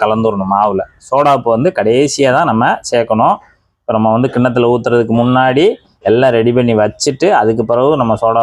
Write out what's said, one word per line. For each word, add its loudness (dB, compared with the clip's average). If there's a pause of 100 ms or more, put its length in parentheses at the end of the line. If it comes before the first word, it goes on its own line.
கலந்துடணும் -2
மாவுல. 0 (260)
சோடா 2
உப்பு -2
வந்து 0
கடைசியா 0
தான் 0
நம்ம 0 (180)
சேர்க்கணும். 0 (440)
இப்ப -8
நம்ம 0
வந்து 0
கிண்ணத்துல 0
ஊத்துறதுக்கு 0
முன்னாடி 0 (460)
எல்லாம் 2
ரெடி 2
பண்ணி 0
வச்சுட்டு -2 (120)
அதுக்கு 0
பிறகு 0 (100)
நம்ம 0
சோடா 0